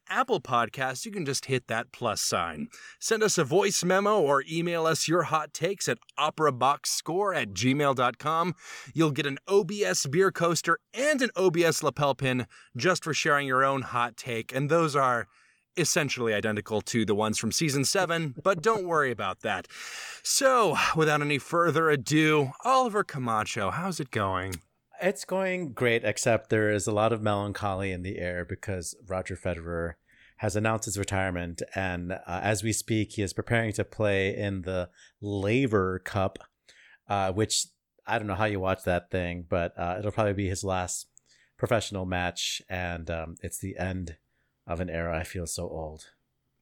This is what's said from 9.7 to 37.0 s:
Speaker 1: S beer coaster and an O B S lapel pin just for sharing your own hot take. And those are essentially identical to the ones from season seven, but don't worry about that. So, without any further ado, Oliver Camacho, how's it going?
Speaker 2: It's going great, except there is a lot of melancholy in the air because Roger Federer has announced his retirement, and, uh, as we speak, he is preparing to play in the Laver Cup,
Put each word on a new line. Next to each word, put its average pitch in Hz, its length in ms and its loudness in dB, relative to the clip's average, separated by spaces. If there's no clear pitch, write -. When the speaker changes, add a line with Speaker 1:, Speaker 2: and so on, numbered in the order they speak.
Speaker 1:
S 180 220 0
beer 175 240 4
coaster 170 480 2
and 277 260 2
an 233 140 2
O 185 160 6
B 170 120 2
S 160 200 2
lapel 143 320 2
pin 127 320 -2
just 165 280 2
for 156 100 -4
sharing 143 320 2
your 131 180 4
own 135 200 2
hot 120 340 -2
take. 113 360 -6
And 139 140 0
those 156 280 2
are 123 320 2
essentially 135 560 0
identical 104 480 0
to 110 240 0
the 101 100 2
ones 107 220 0
from 110 140 -2
season 143 340 0
seven, 165 480 0
but 180 200 2
don't 220 240 0
worry 147 240 2
about 101 300 -4
that. 101 260 -4
So, 247 520 4
without 151 260 4
any 147 160 0
further 160 540 2
ado, 147 600 4
Oliver 240 380 4
Camacho, 110 680 -2
how's 170 300 -4
it 139 100 -6
going? 95 460 -2
Speaker 2:
It's 190 260 -2
going 185 480 -4
great, 117 300 2
except 107 460 2
there 107 220 4
is 104 160 0
a 113 40 0
lot 107 220 2
of 110 80 -2
melancholy 101 720 -2
in 90 100 -6
the 95 160 -6
air 87 260 -4
because 92 520 -6
Roger 92 280 -4
Federer 85 580 -4
has 104 180 -2
announced 110 300 0
his 98 120 -6
retirement, 92 640 -2
and, 90 380 -4
uh, - 120 -6
as 98 380 -2
we 110 100 0
speak, 107 380 -2
he 107 100 -6
is 95 100 -2
preparing 113 420 -2
to 107 100 -2
play 98 520 0
in 98 280 -4
the 92 260 -4
Laver 101 800 0
Cup, - 400 -2